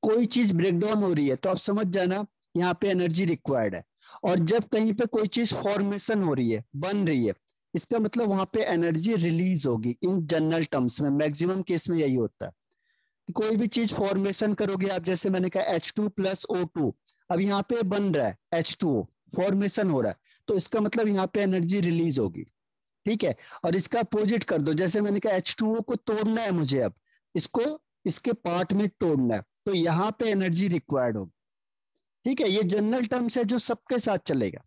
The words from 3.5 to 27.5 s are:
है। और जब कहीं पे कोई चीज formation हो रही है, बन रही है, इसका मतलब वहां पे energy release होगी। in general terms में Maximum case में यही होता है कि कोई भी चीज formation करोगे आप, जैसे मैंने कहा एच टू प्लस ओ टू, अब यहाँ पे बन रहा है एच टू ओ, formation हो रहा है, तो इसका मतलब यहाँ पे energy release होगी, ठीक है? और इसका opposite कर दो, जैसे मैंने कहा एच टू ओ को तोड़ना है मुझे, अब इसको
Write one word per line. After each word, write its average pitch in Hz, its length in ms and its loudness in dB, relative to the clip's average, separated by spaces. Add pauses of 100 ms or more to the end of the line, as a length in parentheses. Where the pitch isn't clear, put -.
है। 85 100 -10 (400)
और 180 160 2
जब 208 280 2
कहीं 220 260 0
पे 233 140 0
कोई 214 200 0
चीज 233 260 0
formation 202 680 0
हो 156 120 2
रही 123 160 0
है, 110 140 -2 (120)
बन 190 320 0
रही 127 180 2
है, 98 80 0 (400)
इसका 226 240 -2
मतलब 220 300 0
वहां 190 180 0
पे 220 180 -2
energy 170 520 0
release 170 500 0
होगी। 120 360 0
in 175 240 0
general 160 400 0
terms 127 340 -2
में 147 100 0
Maximum 151 520 0
case 170 280 -2
में 170 80 0
यही 139 160 2
होता 107 320 -2
है 90 60 -12 (760)
कि 175 60 -10
कोई 220 220 0
भी 226 120 2
चीज 233 260 0
formation 196 600 0
करोगे 196 340 -2
आप, 185 160 -2
जैसे 185 260 0
मैंने 185 180 2
कहा 180 260 0
एच - 220 -2
टू 208 140 0
प्लस 190 360 -2
ओ - 180 -2
टू, 156 300 -2 (360)
अब 175 100 0
यहाँ 196 240 0
पे 233 200 -2
बन 196 300 0
रहा 127 140 2
है 92 80 -6 (180)
एच 165 260 -2
टू 170 100 0
ओ, 113 160 0 (300)
formation 196 540 0
हो 135 100 2
रहा 110 100 0
है, - 60 -10 (320)
तो 220 80 2
इसका 214 240 0
मतलब 214 280 0
यहाँ 196 180 2
पे 202 160 -2
energy 185 380 0
release 165 380 0
होगी, 98 260 -2 (600)
ठीक 214 180 -2
है? 139 100 0 (300)
और 170 120 0
इसका 196 240 0
opposite 214 440 0
कर - 160 -2
दो, 151 140 0
जैसे 180 260 0
मैंने 208 200 0
कहा 220 140 0
एच 185 240 -2
टू 220 180 0
ओ 233 60 -2
को 240 140 -4
तोड़ना 220 440 0
है 214 120 -2
मुझे, 139 280 0
अब 107 140 0 (400)
इसको 254 440 -2 (280)